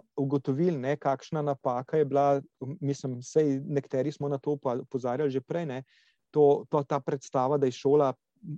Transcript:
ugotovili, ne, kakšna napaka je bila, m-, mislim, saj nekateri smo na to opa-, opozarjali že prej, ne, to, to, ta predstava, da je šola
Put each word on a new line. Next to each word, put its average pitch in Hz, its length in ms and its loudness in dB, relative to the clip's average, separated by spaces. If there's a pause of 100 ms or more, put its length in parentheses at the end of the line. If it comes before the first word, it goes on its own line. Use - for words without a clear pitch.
(140)
ugotovili, 143 640 0
ne, 135 180 -2
kakšna 143 460 -4
napaka 131 560 -2
je 151 80 4
bila, 139 360 2 (180)
m-, 135 200 -10
mislim, 139 420 -4
saj 143 380 2
nekateri 135 520 -4
smo 143 180 -6
na 143 80 -2
to 147 140 -4
opa-, 135 280 -2
opozarjali 127 520 -4
že 131 100 -2
prej, 170 240 -6
ne, 131 180 -8 (500)
to, 143 340 6
to, 147 160 0
ta 143 160 -2
predstava, 135 580 0
da 139 80 2
je 127 60 2
šola 139 420 2 (440)